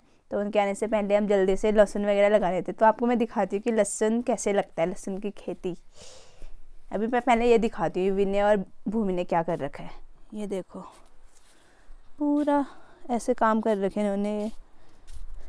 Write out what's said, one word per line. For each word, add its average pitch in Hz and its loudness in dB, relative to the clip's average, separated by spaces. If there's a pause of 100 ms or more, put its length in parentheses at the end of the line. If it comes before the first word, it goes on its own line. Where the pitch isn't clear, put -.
(320)
तो 214 -2
उनके 208 0
आने 202 0
से 214 -4
पहले 208 2
हम 208 4
जल्दी 190 4
से 214 2
लहसुन 202 6
वगैरह 202 4
लगा 190 4
लेते 185 -4
हैं। - -8
तो 220 6
आपको 220 4
मैं 240 2
दिखाती 214 0
हूँ 208 -2
कि 240 0
लहसुन 220 2
कैसे 226 -2
लगता 196 0
है, 165 2
लहसुन 185 -6
की 202 -6
खेती। 175 -8 (1160)
अभी 202 -2
मैं 240 0
पहले 240 4
ये 233 8
दिखाती 196 0
हूँ 185 2
युवी 196 2
ने 196 0
और 208 4 (220)
भूमि 202 -2
ने 180 -2
क्या 175 0
कर 170 -2
रखा 147 -8
है। 170 -10 (420)
ये 208 -8
देखो, 196 -8 (1400)
पूरा 294 2 (440)
ऐसे 240 0
काम 220 2
कर 220 2
रखे 190 -2
हैं 208 0
इन्होंने, 208 -2 (960)